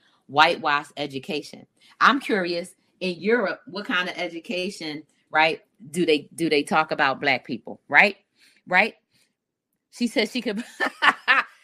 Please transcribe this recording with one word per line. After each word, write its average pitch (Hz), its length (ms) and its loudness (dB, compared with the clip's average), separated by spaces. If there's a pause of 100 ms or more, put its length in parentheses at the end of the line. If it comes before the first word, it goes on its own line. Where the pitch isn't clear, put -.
(280)
whitewash 151 580 2 (100)
education. 143 680 -8 (340)
I'm 226 180 6
curious, 180 560 -4 (260)
in 175 200 -4
Europe, 208 460 0
what 185 180 -10
kind 185 240 -2
of - 80 -10
education, 170 880 -8 (280)
right, 160 300 2 (300)
do 175 160 0
they, 151 280 2
do 160 140 -2
they 147 140 2
talk 156 300 0
about 139 280 0
Black 135 240 0
people, - 340 -10 (100)
right? 170 280 6 (500)
Right? 185 280 2 (960)
She 240 160 -4
said 220 240 -2
she 247 100 -6
could, 214 280 -6
<laughs> - 720 0 (220)